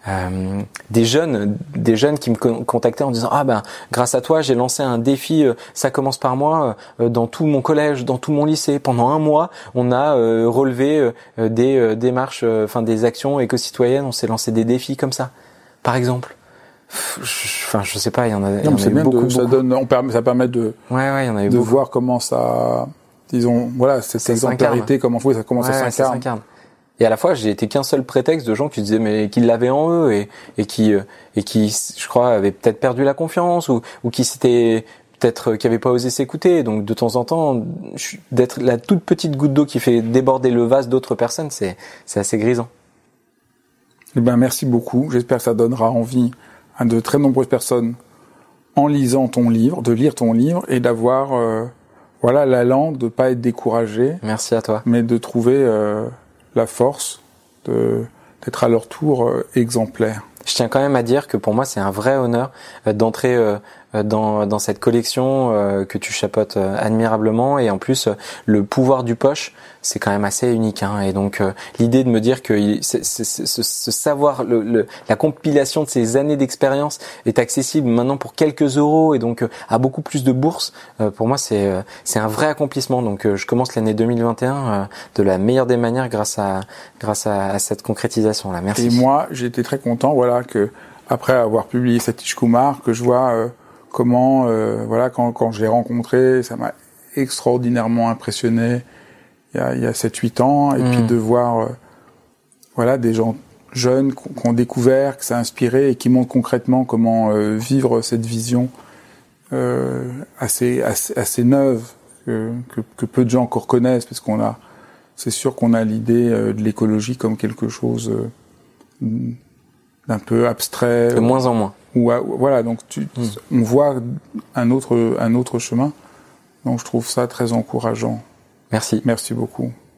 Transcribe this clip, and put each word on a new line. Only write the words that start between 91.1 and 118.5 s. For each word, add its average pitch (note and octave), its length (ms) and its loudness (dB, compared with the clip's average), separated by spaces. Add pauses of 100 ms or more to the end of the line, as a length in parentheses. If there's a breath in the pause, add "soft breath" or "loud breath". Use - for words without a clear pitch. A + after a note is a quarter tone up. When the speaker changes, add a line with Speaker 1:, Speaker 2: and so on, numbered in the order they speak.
Speaker 2:
avoir A2+ 340 2
publié B2 340 0
Satish - 360 -6
Kumar, B2+ 460 2
que A#2+ 100 0
je A#2 100 -4
vois, B2 280 2
euh, A2+ 180 0 (420 loud breath)
comment, B2+ 580 2
euh, A2 380 -2
voilà, A#2 220 0
quand, A#2+ 240 -2
quand A2+ 200 -2
je G#2+ 100 -4
l'ai A2 60 2
rencontré, A#2+ 760 2
ça A#2 140 -10
m'a A#2 160 -6 (440)
extraordinairement A#2+ 920 0
impressionné A#2 720 -2 (720 soft breath)
il - 40 -6
y - 40 -2
a, B1+ 120 -2
il - 80 -2
y A#2 40 0
a A#2 80 -2
sept, A2 240 -4
huit A#2+ 240 -2
ans, C#3+ 320 2
et B2 80 0
Speaker 1:
Mm. B2 80 2
Speaker 2:
puis B2 140 2
de A#2 120 2
voir, A#2 440 2
euh, A2+ 80 -2 (1080 soft breath)
voilà, B2 220 2
des A#2 160 0
gens A2+ 200 0 (380)
jeunes B2+ 400 2
qu'on, - 160 -14
qu'on A#2+ 240 -2
découvert, C3 640 2
que - 80 -12
ça A#2+ 140 -4
a - 20 -2
inspiré, C3 480 2
et B2 60 2
qui - 160 0
montrent B2+ 180 4
concrètement B2+ 560 0
comment, A2+ 460 2
euh, G#2+ 260 0
vivre A#2+ 460 0
cette A2+ 240 -4
vision, A#2+ 420 -2 (840 loud breath)
euh, B2+ 500 -2 (340)
assez, B2 440 -2
assez, - 360 -2
assez A#2+ 260 -2
neuve, C3 380 2 (440)
que, A2+ 260 -4 (220)
que, A2+ 80 -4 (160)
que A#2+ 80 -4
peu B2+ 180 2
de A2+ 60 0
gens B2 140 2
encore - 220 -4
connaissent, B2 380 2
parce - 160 -14
qu'on A2 180 -2
a, A2 200 -2 (580 loud breath)
c'est - 140 -6
sûr C3 240 -2
qu'on A#2 180 2
a A2+ 100 2
l'idée, A2+ 460 2
euh, A2 240 0
de G#2+ 80 -4
l'écologie G#2+ 560 0
comme A2 220 -2
quelque A2+ 300 -4
chose, A2+ 420 -4
euh, - 1160 -8 (840)